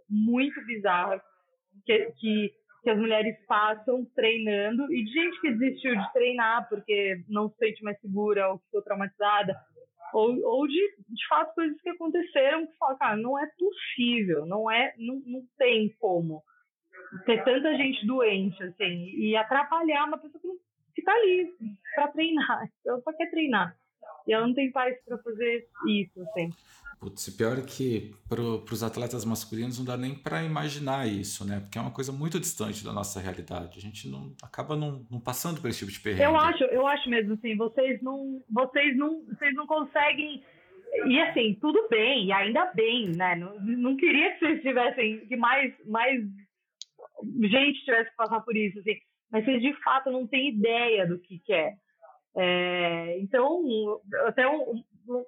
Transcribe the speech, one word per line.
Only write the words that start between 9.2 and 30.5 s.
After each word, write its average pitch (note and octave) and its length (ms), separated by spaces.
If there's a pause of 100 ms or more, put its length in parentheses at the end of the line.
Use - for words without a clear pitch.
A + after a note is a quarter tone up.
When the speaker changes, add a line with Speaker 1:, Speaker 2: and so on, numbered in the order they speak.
Speaker 1:
ou, A#3 300
ou C4+ 240
de, C#4+ 120 (300)
de G#3+ 180
fato, D#4+ 280
coisas D#4 260
que F4+ 80
aconteceram D#4+ 800
que - 100
fala, C4+ 200
cara, A3+ 200
não B3 200
é D4 100 (100)
possível, A#3 880
não G#3+ 240
é, A#3+ 280
não, B3 280
não B3+ 160 (160)
tem A3 420
como E3+ 440 (840)
ter A3+ 180
tanta C#4 320
gente C4+ 300
doente, G#3 560
assim, F3+ 540
e G#3+ 200
atrapalhar C#4+ 680
uma D4+ 120
pessoa D4+ 220
que, F4 80 (480)
que - 80
tá F#4+ 100
ali F#4 400 (420)
pra D4 120
treinar, D4 640 (160)
ela B3 160
só D#4 120
quer E4 160
treinar, A#3+ 460 (520)
e A3 60
ela A3+ 140
não B3 60
tem C4+ 180
paz B3+ 240 (100)
pra A#3 140
fazer A#3 480 (200)
isso, G3+ 340
assim. E3+ 280 (500)
Speaker 2:
Putz, - 300
e - 80
pior A#2 200
é C3+ 40
que A#2 500 (160)
pro, A#2 380
pros A2+ 180
atletas A#2 400
masculinos A2+ 560
não B2+ 60
dá B2 100
nem B2+ 180
pra D#3+ 300
imaginar C#3+ 640